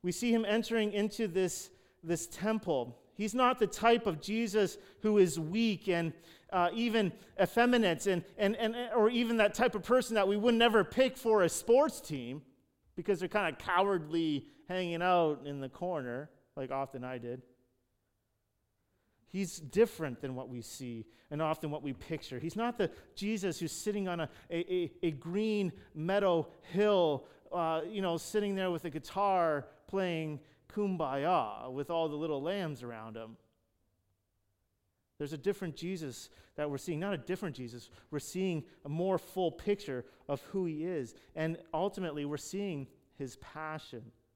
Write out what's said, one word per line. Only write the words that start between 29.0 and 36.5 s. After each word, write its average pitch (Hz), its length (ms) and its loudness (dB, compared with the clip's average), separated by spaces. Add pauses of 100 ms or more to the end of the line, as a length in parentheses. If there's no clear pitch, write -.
playing 160 540 -2 (320)
Kumbaya 139 1000 0
with 139 180 -6
all 165 180 2
the 147 60 -4
little 147 260 -2
lambs 156 440 -4
around 113 320 -10
him. 113 200 -12 (1800)
There's 147 140 -6
a 156 60 -8
different 185 360 -4
Jesus 165 560 -8 (240)